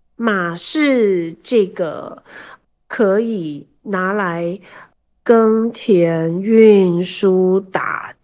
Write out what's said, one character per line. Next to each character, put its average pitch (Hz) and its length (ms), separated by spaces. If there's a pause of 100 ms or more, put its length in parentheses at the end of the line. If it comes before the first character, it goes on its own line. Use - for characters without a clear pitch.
(160)
马 185 400
是 202 800
这 214 320
个 - 560 (640)
可 202 320
以 170 480 (160)
拿 190 300
来 175 460 (640)
耕 226 480
田、 165 720
运 202 600
输、 185 560
打 - 540 (100)